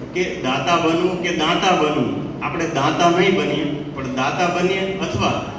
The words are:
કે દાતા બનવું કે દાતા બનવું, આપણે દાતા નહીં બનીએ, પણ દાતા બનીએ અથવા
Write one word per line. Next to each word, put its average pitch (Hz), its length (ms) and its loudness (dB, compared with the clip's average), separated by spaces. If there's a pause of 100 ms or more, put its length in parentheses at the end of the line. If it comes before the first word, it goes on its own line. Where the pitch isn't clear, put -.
(140)
કે 180 100 0 (200)
દાતા 170 320 0
બનવું 165 480 2
કે 170 120 -2
દાતા 165 460 2
બનવું, 143 640 0
આપણે 165 240 -2
દાતા 170 520 2
નહીં 190 160 4
બનીએ, 151 300 0 (300)
પણ 131 200 -6
દાતા 170 440 0
બનીએ 185 400 0
અથવા - 460 -2 (140)